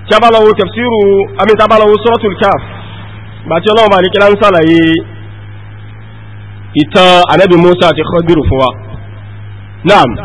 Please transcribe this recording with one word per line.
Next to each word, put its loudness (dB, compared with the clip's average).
Tí -4
a 4
bá 4
lọ 4
wo 4
tafsiru, -2
àmì, 0
tí 0
a 2
bá 2
lọ 4
wo 4
Suratul -2
Kahf, -2
ìgbà -6
tí -2
Ọlọ́run 2
Ọba 2
àlékẹ́lá 2
ń 4
sàlàyé 2
ìtàn 2
Ànábì 2
Musa 4
àti 0
Khadiru 0
fún 0
wa. 0
Naam. 2